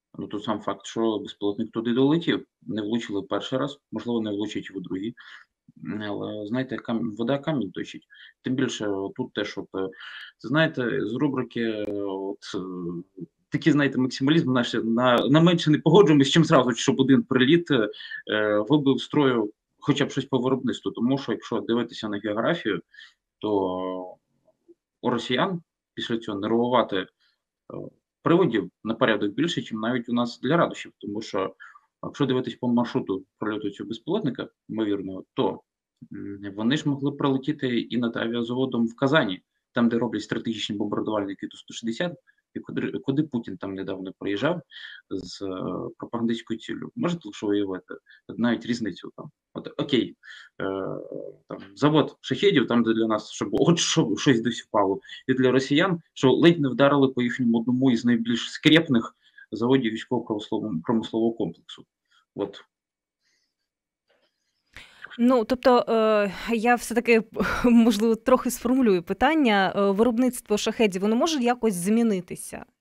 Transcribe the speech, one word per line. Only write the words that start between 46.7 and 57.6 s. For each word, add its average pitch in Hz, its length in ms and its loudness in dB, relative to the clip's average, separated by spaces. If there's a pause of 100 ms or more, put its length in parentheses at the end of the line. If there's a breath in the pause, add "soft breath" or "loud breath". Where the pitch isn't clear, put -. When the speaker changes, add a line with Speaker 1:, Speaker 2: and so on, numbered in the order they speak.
Speaker 1:
Можете 175 340 -4
лише - 160 -10
уявити, 101 480 -2 (340 soft breath)
от 98 120 -10
навіть 117 260 0
різницю 107 520 -6
там. - 140 -14 (220)
От, - 240 -12
окей, - 380 -2 (460 loud breath)
е, - 20 -6 (840)
там, 95 100 -12 (160)
завод 147 460 2
шахедів, 123 460 2
там, 117 160 4
де 113 100 2
для 110 140 2
нас, 107 240 -2
щоб - 200 -6
от 156 280 4
що-, 127 380 0
щось 120 240 4
десь 117 200 -4
впало, 98 380 0 (280 loud breath)
і 131 60 2
для 127 180 2
росіян, 151 500 2 (120)
що 131 180 4
ледь 165 280 6
не 139 100 2
вдарили 139 380 4
по 135 140 0
їхньому 117 380 2
одному 127 320 2